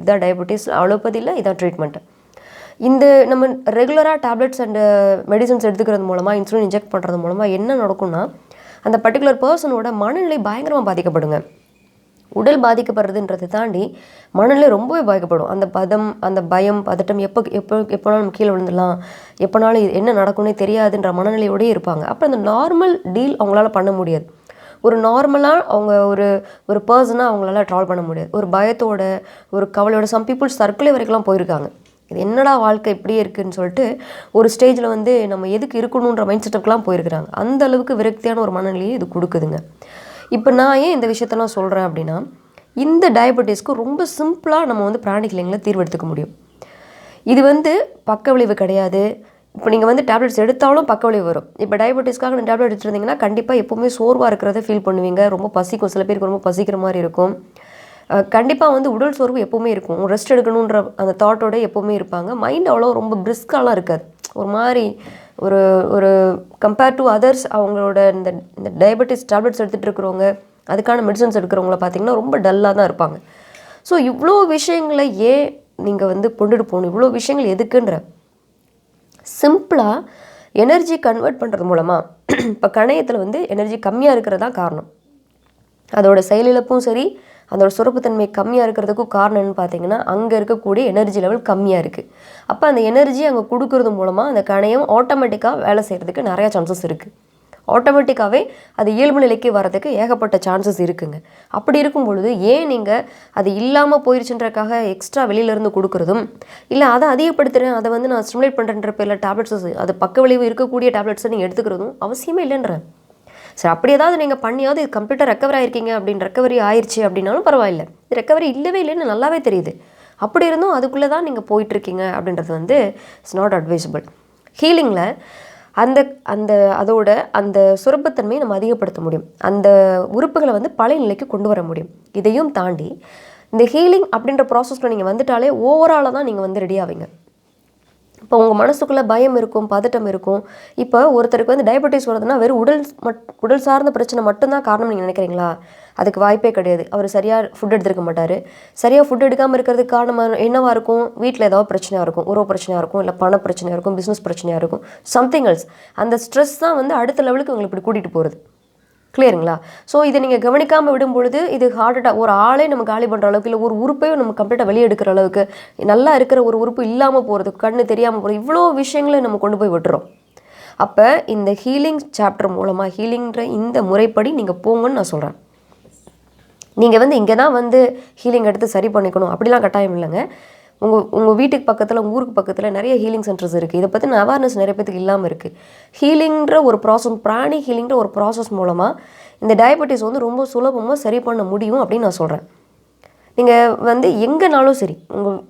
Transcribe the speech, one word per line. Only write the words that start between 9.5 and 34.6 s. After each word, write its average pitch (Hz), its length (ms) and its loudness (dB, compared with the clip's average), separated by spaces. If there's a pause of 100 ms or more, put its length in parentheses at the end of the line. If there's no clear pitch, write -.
மனநிலை 294 460 -2
பயங்கரமா 233 540 -2
பாதிக்கப்படுங்க. 156 520 -2 (880)
உடல் 262 280 2
பாதிக்கப்படுறதுன்றதை 208 840 -2
தாண்டி 208 520 -4 (320)
மனநிலை 277 380 4
ரொம்பவே 254 340 0
பாதிக்கப்படும். 175 460 0
அந்த 196 200 -2
பதம், 208 520 -2
அந்த 190 220 -2
பயம், 196 440 0
பதட்டம், 190 300 -2
எப்ப, 196 340 -2
எப்ப, 208 300 -4
எப்பனாலும் 214 360 -2
நம்ம 208 160 -2
கீழே 214 180 0
விழுந்துடலாம், 180 480 -2 (400)
எப்பனாலும் 220 360 2
இது 214 180 2
என்ன 214 200 0
நடக்கும்னே 202 400 0
தெரியாதுன்ற 202 600 0
மனநிலையோடயே 208 640 0
இருப்பாங்க. 170 240 -4
அப்ப - 280 -2
அந்த 214 220 -2
நார்மல் 330 640 0
டீல் 254 240 -2
அவங்களால 208 320 2
பண்ண 196 240 0
முடியாது. 170 340 -4 (540)
ஒரு 226 200 2
நார்மலா 285 680 2
அவங்க 208 380 2
ஒரு, 202 400 0 (200)
ஒரு 208 200 -2
பர்சனா 240 380 2
அவங்களால 202 400 0
ட்ராவல் 185 220 -2
பண்ண 180 160 -4
முடியாது. 165 300 -8
ஒரு 208 140 -2
பயத்தோட, 196 720 0 (300)
ஒரு 196 260 -2
கவலையோட, 214 340 2
some 220 140 0
people 262 320 -2
தற்கொலை 214 360 2
வரைக்கும்லாம் 220 340 0
போயிருக்காங்க. 175 440 -2 (380)
இது 175 120 -8
என்னடா 262 380 2
வாழ்க்கை 214 340 0
இப்படியே 196 260 -4
இருக்குன்னு 190 340 -4
சொல்லிட்டு 190 440 -4 (340)
ஒரு 220 280 4
ஸ்டேஜ்ல 247 280 4